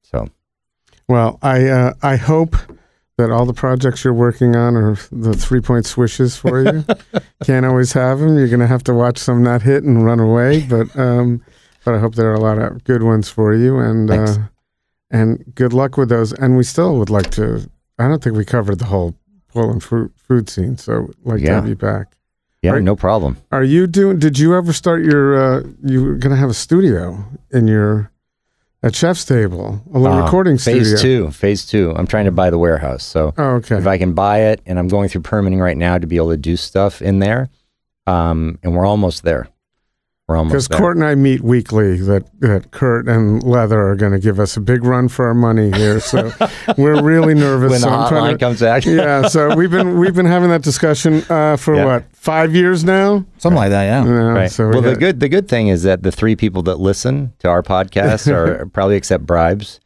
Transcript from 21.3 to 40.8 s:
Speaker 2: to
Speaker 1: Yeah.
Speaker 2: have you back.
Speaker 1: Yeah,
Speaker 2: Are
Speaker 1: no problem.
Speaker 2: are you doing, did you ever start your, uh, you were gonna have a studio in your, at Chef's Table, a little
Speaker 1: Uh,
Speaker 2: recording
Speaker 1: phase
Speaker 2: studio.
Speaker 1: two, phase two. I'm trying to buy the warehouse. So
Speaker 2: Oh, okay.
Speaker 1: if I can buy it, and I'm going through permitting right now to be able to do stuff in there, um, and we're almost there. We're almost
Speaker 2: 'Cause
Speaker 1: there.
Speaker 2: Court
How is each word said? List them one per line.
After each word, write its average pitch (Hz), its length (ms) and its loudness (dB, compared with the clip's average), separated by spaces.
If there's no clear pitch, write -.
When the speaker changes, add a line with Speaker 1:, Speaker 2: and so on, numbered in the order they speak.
Speaker 2:
to 69 60 -2
Speaker 1:
Yeah. 78 100 2
Speaker 2:
have 110 120 -2
you 110 80 -4
back. 104 380 -6
Speaker 1:
Yeah, 90 120 2
Speaker 2:
Are 139 80 2
Speaker 1:
no 98 140 2
problem. 92 420 -2
Speaker 2:
are 135 120 0
you 165 240 2
doing, 190 320 0
did 143 200 2
you 160 160 4
ever 175 160 0
start 165 320 -2
your, 143 320 2
uh, 131 280 0
you 131 200 0
were 143 120 -2
gonna 135 220 -2
have 135 140 2
a - 20 -4
studio 101 640 0
in 117 160 2
your, 107 420 0
at 117 120 0
Chef's 170 300 -2
Table, 104 560 -2
a 131 60 0
little - 200 4
Speaker 1:
Uh, 85 40 2
Speaker 2:
recording 175 360 2
Speaker 1:
phase 117 400 2
Speaker 2:
studio. 123 260 2
Speaker 1:
two, 73 60 -6
phase 101 340 -2
two. 92 320 0
I'm 87 100 -2
trying 107 180 0
to 95 60 2
buy 92 200 2
the 85 80 0
warehouse. 76 440 0
So 78 340 -2
Speaker 2:
Oh, 156 60 -2
okay. 113 220 -4
Speaker 1:
if 92 100 -2
I 95 100 0
can 90 160 -2
buy 101 280 2
it, 110 260 0
and 90 120 -4
I'm 90 80 -2
going 101 220 0
through 90 120 -6
permitting 95 380 -2
right 90 180 0
now 87 200 0
to 85 100 -4
be 82 100 -4
able 82 120 0
to 82 80 0
do 78 180 -4
stuff - 460 -4
in 98 180 0
there, 117 300 -2
um, 82 560 -2
and 87 120 -2
we're 90 100 0
almost 101 380 -2
there. 73 240 -2
We're 80 100 0
almost 80 160 0
Speaker 2:
'Cause 135 160 -2
Speaker 1:
there. 80 100 -2
Speaker 2:
Court 175 160 2